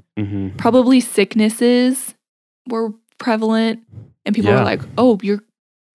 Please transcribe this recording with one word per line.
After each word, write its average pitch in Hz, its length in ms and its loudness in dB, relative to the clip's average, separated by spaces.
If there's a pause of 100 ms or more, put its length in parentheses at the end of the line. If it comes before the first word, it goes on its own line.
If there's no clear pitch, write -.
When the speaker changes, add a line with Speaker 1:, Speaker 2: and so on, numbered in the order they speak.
(180)
Speaker 1:
Mm-hmm. 98 400 -6
Speaker 2:
probably 247 420 4
sicknesses 240 1120 0 (540)
were 226 240 -6 (260)
prevalent, 220 640 0 (460)
and 214 80 -2
people 214 180 2
were 131 60 4
Speaker 1:
Yeah. 123 60 2
Speaker 2:
like, - 180 -2 (160)
"Oh, 226 240 4
you're, 208 200 -2 (520)